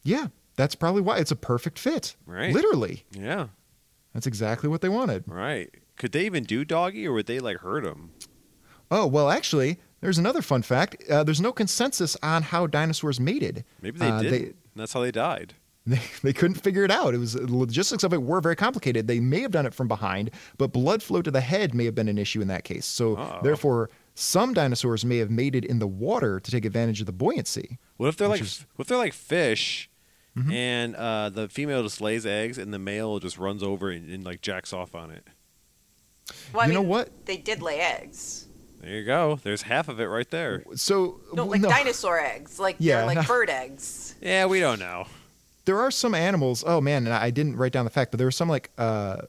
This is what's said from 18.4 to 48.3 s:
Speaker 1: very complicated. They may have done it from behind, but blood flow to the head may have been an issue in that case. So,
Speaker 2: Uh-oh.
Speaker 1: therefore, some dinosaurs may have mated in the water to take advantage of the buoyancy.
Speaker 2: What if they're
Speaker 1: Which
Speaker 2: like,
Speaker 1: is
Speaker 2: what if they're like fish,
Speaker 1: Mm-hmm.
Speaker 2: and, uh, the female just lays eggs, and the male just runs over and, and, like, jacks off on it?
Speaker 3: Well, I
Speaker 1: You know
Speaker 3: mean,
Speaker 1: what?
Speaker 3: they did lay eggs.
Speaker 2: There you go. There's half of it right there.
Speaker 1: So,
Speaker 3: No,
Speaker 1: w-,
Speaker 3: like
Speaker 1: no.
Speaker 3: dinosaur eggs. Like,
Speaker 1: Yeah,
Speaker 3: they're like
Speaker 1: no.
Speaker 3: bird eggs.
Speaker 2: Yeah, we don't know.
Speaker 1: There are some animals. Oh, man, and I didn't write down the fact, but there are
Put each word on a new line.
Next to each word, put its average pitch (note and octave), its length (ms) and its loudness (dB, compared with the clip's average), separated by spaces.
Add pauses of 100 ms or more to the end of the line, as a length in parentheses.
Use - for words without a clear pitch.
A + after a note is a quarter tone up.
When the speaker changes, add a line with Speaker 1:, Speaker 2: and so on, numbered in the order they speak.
Speaker 1:
very E3 160 2
complicated. C#3 500 0
They A#2+ 140 2
may C3 220 2
have B3+ 100 -2
done D3 140 2
it A2+ 60 -4
from B2+ 140 -2
behind, G#2 460 -2 (260)
but C3+ 140 2
blood D#3 280 2
flow F3+ 220 0
to E3 80 -4
the C3+ 100 2
head D3+ 360 0
may A#2+ 80 2
have A2+ 100 0
been A2 140 2
an G#2 100 0
issue G#2 220 -2
in F#2+ 80 0
that F#2 160 -4
case. - 200 -8
So, A2+ 300 0
Speaker 2:
Uh-oh. G#2 300 -6
Speaker 1:
therefore, C3+ 440 2 (280)
some A#3+ 360 2
dinosaurs B2 520 2
may A#2+ 140 2
have G#2+ 120 0
mated B2+ 340 2
in A#2+ 140 0
the G#2+ 80 2
water G#2 540 0
to - 100 -12
take A#2 140 0
advantage A2+ 340 0
of G#2+ 80 -4
the F#2+ 60 -6
buoyancy. C#3 640 -4 (200)
Speaker 2:
What C3 100 0
if D#3+ 80 0
they're G3+ 120 2
Speaker 1:
Which G#3 120 2
Speaker 2:
like, G#2+ 80 -4
Speaker 1:
is - 260 -12
Speaker 2:
what - 100 -8
if - 40 -8
they're B3 100 0
like A3 140 0
fish, - 760 0 (480)
Speaker 1:
Mm-hmm. C3 160 0
Speaker 2:
and, A#2+ 440 -2
uh, A2 340 -2
the G#2 180 -6
female C#3 360 -2
just G#2 160 -6
lays G#2+ 260 0
eggs, A2 320 -2
and G#2 160 -8
the G2+ 60 -8
male G#2 400 -4
just F2+ 180 -8
runs G2 240 -4
over G2 260 -2
and, E2+ 220 -10
and, F#2 140 -12
like, F2 180 -10
jacks F#2 300 -8
off F#2 220 -8
on E2 180 -14
it? - 120 -20 (1300)
Speaker 3:
Well, A3 100 2
I A#3 40 6
Speaker 1:
You - 80 4
know G3 60 4
Speaker 3:
mean, F#3+ 80 2
Speaker 1:
what? - 380 -2
Speaker 3:
they F#3+ 100 -4
did E3+ 260 -6
lay D#3 180 -4
eggs. - 640 -6 (340)
Speaker 2:
There E2+ 100 -14
you G#2 140 -6
go. D3 380 2
There's G#2 200 -4
half D3 260 0
of A2+ 120 -8
it A2+ 60 0
right A2+ 240 -4
there. C3+ 340 -4 (100)
Speaker 1:
So, F#3 460 0 (120)
Speaker 3:
No, E3+ 120 -2
Speaker 1:
w-, G3 80 -4
Speaker 3:
like G#3 100 4
Speaker 1:
no. G#3 60 4
Speaker 3:
dinosaur A#3 500 2
eggs. B2+ 400 -6
Like, F#3+ 200 0
Speaker 1:
Yeah, D3+ 200 4
Speaker 3:
they're A2+ 80 2
like C#3 100 0
Speaker 1:
no. E3 60 2
Speaker 3:
bird A3+ 280 2
eggs. C3+ 720 -8
Speaker 2:
Yeah, F#3+ 260 2
we F#3+ 140 2
don't B2+ 180 2
know. F2+ 280 -8 (580)
Speaker 1:
There F#3+ 160 4
are C4 100 4
some A#3+ 240 2
animals. D#3+ 520 2
Oh, E3 140 4
man, C#3 260 2
and A#2 80 2
I A2+ 160 2
didn't C#3 260 0
write B2+ 160 2
down B2+ 120 2
the A2+ 60 0
fact, C3 220 0
but A2+ 60 0
there B2+ 100 4
are B2+ 40 2